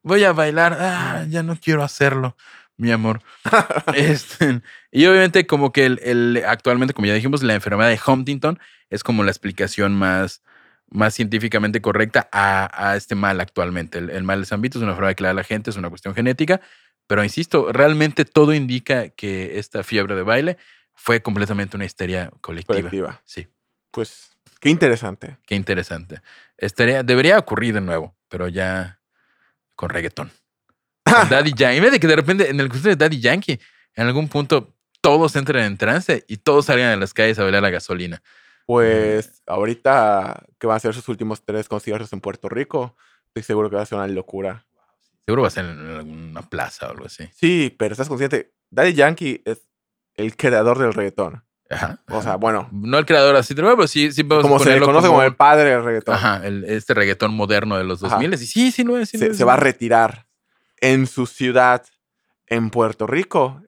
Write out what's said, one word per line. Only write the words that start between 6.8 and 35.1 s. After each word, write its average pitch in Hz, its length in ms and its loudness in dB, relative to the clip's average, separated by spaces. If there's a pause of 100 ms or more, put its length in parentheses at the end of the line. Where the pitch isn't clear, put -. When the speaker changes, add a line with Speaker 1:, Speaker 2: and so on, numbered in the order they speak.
Speaker 1:
como 104 100 -2
ya 104 80 2
dijimos, 131 300 -2
la 113 100 2
enfermedad 104 380 0
de 110 120 -2
Huntington 139 540 -2 (320)
es 104 140 -8
como 110 200 0
la 98 60 2
explicación 101 640 -4
más, 95 480 -2 (480)
más 107 240 0
científicamente 107 680 -2
correcta 110 520 0
a, 98 580 -2
a 101 60 0
este - 180 -8
mal 98 260 -2
actualmente. 87 600 -6
El, 85 100 -10
el 92 140 -8
mal 98 160 -4
de 95 80 -10
San 104 160 -6
Vito 131 160 -6
es - 20 -4
una 101 120 -4
enfermedad 95 220 -2
que - 60 -10
le 95 60 -2
da 92 40 0
a 95 40 -2
la 95 80 -4
gente, 107 260 -8
es 101 80 -10
una 87 120 -10
cuestión 92 260 -12
genética. 131 440 0 (460)
Pero 104 180 0
insisto, 135 480 -2
realmente 151 540 2
todo 151 300 4
indica 127 540 -4
que 95 500 -8
esta 101 240 -10
fiebre 101 320 -4
de 92 80 -4
baile 139 340 -2 (380)
fue 117 260 -2
completamente 101 560 -4
una 98 80 -8
histeria 90 460 -8 (100)
colectiva. 87 380 -6
Speaker 2:
Colectiva. 92 460 -8
Speaker 1:
Sí. - 220 -18 (440)
Speaker 2:
Pues, - 380 -12 (320)
qué - 80 2
interesante. 120 680 0 (100)
Speaker 1:
Qué 104 80 -4
interesante. 90 680 -8 (360)
Estaría, 120 460 0
debería 131 360 4
ocurrir 113 340 -4
de 104 80 -2
nuevo, 85 340 -6 (140)
pero 90 180 -8
ya 92 520 -6 (760)
con 85 140 -8
reggaetón. 82 400 -8 (420)
Speaker 2:
<laughs> - 320 -20
Speaker 1:
Con 220 260 6
Daddy 143 260 2
Yankee. 127 220 4
En 175 60 4
vez 262 100 6
de 233 60 2
que 160 80 2
de 156 80 6
repente 160 340 2
en 143 100 -2
el 139 100 -2
concierto 135 260 -2
de - 0 - (140)
Daddy 147 100 -4
Yankee, 131 400 0 (360)
en 117 120 -2
algún 147 220 -2
punto 143 460 -2 (260)
todos 156 340 4